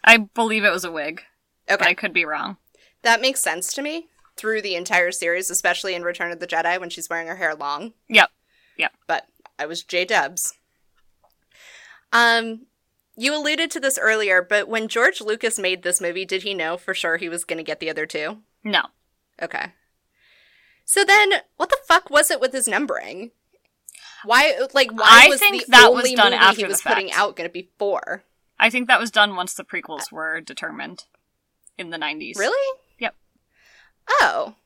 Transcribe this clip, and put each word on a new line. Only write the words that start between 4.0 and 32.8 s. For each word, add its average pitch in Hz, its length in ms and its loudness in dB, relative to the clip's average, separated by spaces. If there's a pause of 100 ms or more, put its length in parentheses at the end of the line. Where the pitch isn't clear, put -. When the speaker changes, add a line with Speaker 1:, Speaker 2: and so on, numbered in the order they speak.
Speaker 2:
through 214 260 -4
the 190 140 -6
entire 180 360 -2
series, 180 380 -4
especially 175 460 -4
in 175 80 -8
Return 175 280 -6
of 170 80 -12
the 175 80 -10
Jedi 170 320 -2
when 175 100 -12
she's - 200 -14
wearing 165 180 -8
her 175 80 -8
hair 160 200 -4
long. 147 380 -8 (160)
Speaker 1:
Yep. 214 200 4 (480)
Yep. 160 140 -4 (160)
Speaker 2:
But - 180 -4 (340)
I 147 60 -8
was 165 180 -12
J-dubs. 180 720 -4 (1600)
Um, 233 560 2 (480)
you 277 200 -2
alluded 311 360 -4
to 330 80 -10
this 269 180 -2
earlier, 208 440 2
but 208 260 -2
when 220 200 -4
George 240 340 0
Lucas 220 380 -4
made 185 240 -4
this 175 180 -2
movie, 180 240 -6
did 190 180 -6
he 202 100 -6
know 170 240 -6
for 190 160 -8
sure 170 240 -2
he 170 120 -8
was 165 140 -8
gonna 165 200 -8
get 151 160 -8
the 160 100 -8
other 156 160 -6
two? 160 340 -8 (240)
Speaker 1:
No. 196 200 0 (580)
Speaker 2:
Okay. - 320 -10 (1120)
So 392 180 0
then, 403 300 4 (240)
what 339 120 -4
the 539 160 2
fuck 339 240 2
was 294 220 4
it 285 80 -2
with 254 140 -2
his 262 140 -4
numbering? 202 640 -6 (920)
Why, 247 340 4 (160)
like, 269 180 2
why 226 340 10
Speaker 1:
I - 40 8
Speaker 2:
was 269 100 2
Speaker 1:
think 403 260 0
Speaker 2:
the 247 60 -2
Speaker 1:
that 247 220 10
was 254 120 0
Speaker 2:
only 254 100 0
Speaker 1:
done 202 160 6
Speaker 2:
movie 175 120 -2
Speaker 1:
after 196 140 6
Speaker 2:
he 214 60 -4
Speaker 1:
the 180 60 -6
Speaker 2:
was 190 120 -4
putting - 280 -2
Speaker 1:
fact. - 100 -2
Speaker 2:
out - 160 -2
gonna 170 140 -10
be 175 280 -14
four? 196 460 -4 (360)
Speaker 1:
I 226 100 4
think 240 180 -4
that 240 120 4
was 226 120 -6
done 208 240 2
once 180 180 -8
the 180 120 -14
prequels 202 460 -10
were 160 300 -8
determined 151 640 -14 (720)
in 170 140 -12
the 170 60 -10
nineties. 151 400 -8
Speaker 2:
Really? 523 400 -2 (220)